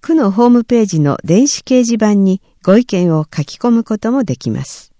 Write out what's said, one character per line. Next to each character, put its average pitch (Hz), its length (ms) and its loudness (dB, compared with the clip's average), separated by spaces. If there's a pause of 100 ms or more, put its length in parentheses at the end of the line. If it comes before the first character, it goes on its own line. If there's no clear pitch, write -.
区 330 120 -2
の 226 160 2
ホ 233 160 2
ー - 20 4
ム 240 160 4
ペ 233 160 0
ー 214 40 2
ジ 170 140 -4
の 143 240 0
電 202 240 2
子 - 140 -6
掲 254 240 0
示 233 80 -4
板 214 220 0
に 190 260 0 (200)
ご 196 160 2
意 247 80 2
見 180 300 0
を 156 80 -2
書 151 220 -8
き - 120 -20
込 240 120 -2
む 233 160 0
こ 214 120 -6
と 220 140 -4
も 262 140 -2
で 139 100 -6
き - 160 -8
ま 127 140 -6
す。 - 340 -20